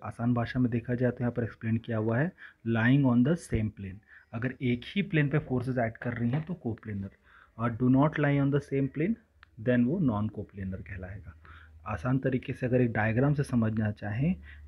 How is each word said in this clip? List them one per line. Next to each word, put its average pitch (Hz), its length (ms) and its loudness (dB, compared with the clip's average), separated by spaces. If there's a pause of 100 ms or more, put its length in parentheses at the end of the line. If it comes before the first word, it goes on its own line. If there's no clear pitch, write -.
आसान 120 300 -2
भाषा 117 260 -2
में 123 120 2
देखा 120 240 -2
जाए 120 160 2
तो 120 100 -6
यहाँ 120 100 0
पर 117 120 -2
एक्सप्लेन 113 340 -2
किया 113 200 -4
हुआ 113 220 0
है 170 120 0 (360)
lying 120 380 4
on 123 180 4
the 160 140 2
same 110 340 -4
plane। 95 260 -12 (360)
अगर 120 280 -6
एक 120 200 0 (140)
ही 202 60 0
प्लेन 156 280 0
पे 151 100 0
फोर्सेस 127 380 -2
एक्ट 113 200 -2
कर 120 160 -6
रही 117 160 -2
हैं 151 160 -2
तो 185 80 -8
कोप्लेनर, 107 560 -6 (480)
और 117 180 -2
do 113 80 -2
not 131 260 6
lie 143 340 2
on 139 40 4
the 143 140 2 (120)
same 139 140 2 (100)
plane, 190 180 0 (480)
then 120 220 4
वो 160 140 0
नॉन 110 300 0
कोप्लेनर 95 480 -8
कहलाएगा। 95 580 -12 (500)
आसान 127 340 -2
तरीके 131 340 -2
से 131 120 -6
अगर 123 160 4
एक 120 100 2
डायग्राम 113 420 2
से 143 100 0
समझना 110 480 2
चाहें 117 440 -2 (320)